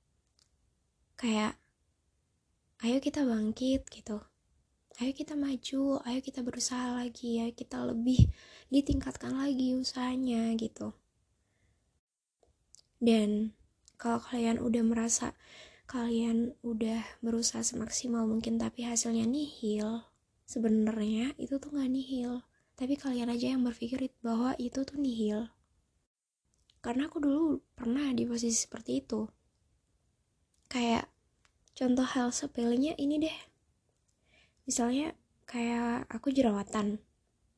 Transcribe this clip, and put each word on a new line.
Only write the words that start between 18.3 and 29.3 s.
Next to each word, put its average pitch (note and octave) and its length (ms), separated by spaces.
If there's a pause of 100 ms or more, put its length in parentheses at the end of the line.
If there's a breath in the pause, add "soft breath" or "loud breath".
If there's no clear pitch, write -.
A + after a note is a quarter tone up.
tapi A3+ 240
hasilnya A#3 400
nihil, A3+ 800 (400)
sebenarnya A3 960
itu C4 160
tuh C#4+ 160
nggak C4+ 200
nihil. B3+ 520 (320)
Tapi C4 240
kalian A#3+ 320
aja B3 240
yang B3 80
berpikir A#3+ 400
it-, - 160
bahwa A#3 400
itu B3 240
tuh C#4 160
nihil. A3+ 480 (1400)
Karena B3+ 240
aku D4+ 160
dulu D4 480
pernah C4 400
di A#3 160
posisi A#3 400
seperti B3+ 320
itu. A3 240 (1400)